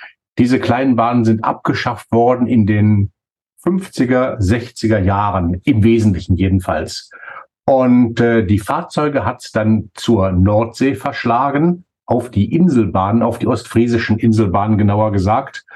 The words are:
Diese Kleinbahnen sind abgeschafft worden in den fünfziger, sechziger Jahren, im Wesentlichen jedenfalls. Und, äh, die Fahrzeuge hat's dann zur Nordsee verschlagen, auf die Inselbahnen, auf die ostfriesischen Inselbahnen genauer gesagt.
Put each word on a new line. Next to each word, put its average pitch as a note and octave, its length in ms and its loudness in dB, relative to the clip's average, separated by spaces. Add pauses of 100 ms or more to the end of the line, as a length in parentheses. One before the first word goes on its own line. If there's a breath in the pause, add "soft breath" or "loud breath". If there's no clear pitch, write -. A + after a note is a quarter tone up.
(380 loud breath)
Diese B2+ 220 2
Kleinbahnen A#2+ 640 0
sind A2 180 2
abgeschafft - 720 -4
worden A#2+ 340 2
in A2+ 200 2
den G#2 440 2 (460)
fünfziger, C3 840 -2
sechziger A2 600 -2
Jahren, F#2+ 640 -2
im G#2+ 180 -2
Wesentlichen G#2 540 2
jedenfalls. F#2 760 -4 (560 loud breath)
Und, B2 540 2
äh, A#2 260 2
die G2 140 2
Fahrzeuge D3 640 -4
hat's - 260 -8
dann A2 400 0
zur F#2+ 400 0
Nordsee A2 640 0
verschlagen, C#3 880 -2 (220)
auf - 240 -2
die G#2+ 240 0
Inselbahnen, A2+ 680 2
auf G2+ 160 -2
die - 80 -4
ostfriesischen A#2 720 0
Inselbahnen G#2+ 600 0
genauer G#2 340 2
gesagt. G2+ 640 -2